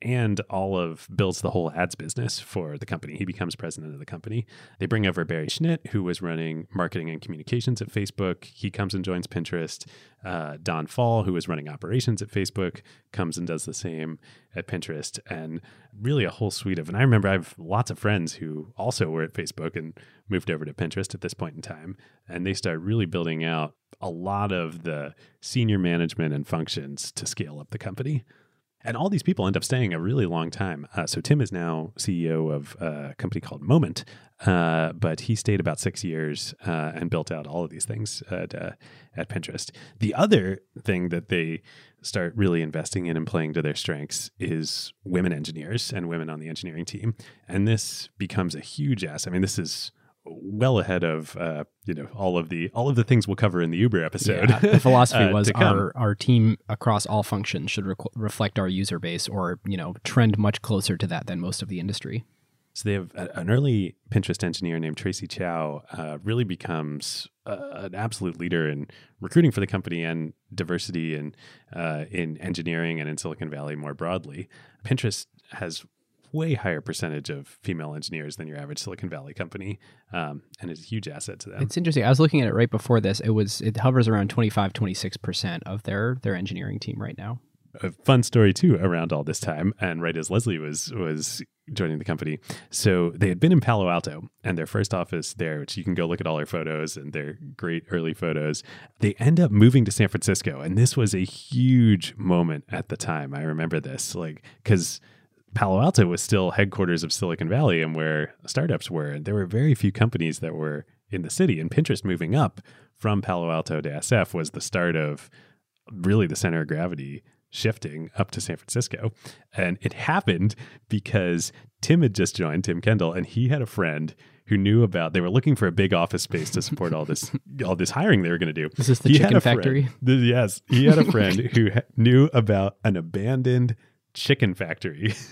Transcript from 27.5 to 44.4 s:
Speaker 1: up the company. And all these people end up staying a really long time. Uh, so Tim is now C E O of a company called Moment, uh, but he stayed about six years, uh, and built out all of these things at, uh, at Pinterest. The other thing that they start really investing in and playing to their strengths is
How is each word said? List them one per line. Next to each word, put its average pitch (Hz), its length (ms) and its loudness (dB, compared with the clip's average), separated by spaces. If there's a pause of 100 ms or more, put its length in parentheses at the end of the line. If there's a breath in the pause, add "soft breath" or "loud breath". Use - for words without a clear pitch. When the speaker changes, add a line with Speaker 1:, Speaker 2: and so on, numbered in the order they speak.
Speaker 1:
up 143 120 -18
the 113 60 -8
company. 127 460 -4 (640 soft breath)
And 117 120 -4
all 175 120 0
these 190 140 0
people 98 240 2
end 95 80 2
up - 80 0
staying 120 300 2
a 80 60 -4
really 107 260 0
long 82 260 -2
time. 78 420 -6
Uh, 80 140 -4
so - 140 -4
Tim 147 180 4
is 104 140 0
now 82 440 -4
C 87 280 -2
E 80 60 0
O 80 160 0
of 73 340 -4
a 73 360 -8
company - 220 -4
called - 220 -12
Moment, 117 420 2 (420 loud breath)
uh, 82 460 4
but 82 300 -2
he 113 140 0
stayed 101 260 0
about 80 180 -2
six - 240 -4
years, 80 500 -4 (140)
uh, 80 260 -4
and 82 160 -4
built 80 220 -4
out 78 160 -8
all 85 160 -4
of 80 60 -6
these - 160 -10
things 110 440 -8
at, 90 240 -8
uh, 87 180 -10 (440 soft breath)
at - 140 -8
Pinterest. 87 420 -8 (280 loud breath)
The 107 140 0
other 113 460 4 (220)
thing 90 280 2
that 85 200 -4
they 82 320 0 (400 soft breath)
start 87 340 -4
really 90 260 4
investing 80 440 -4
in 82 100 -2
and 80 100 -2
playing 78 280 -2
to 80 80 0
their 76 140 -2
strengths - 640 -8
is 80 540 -6 (140)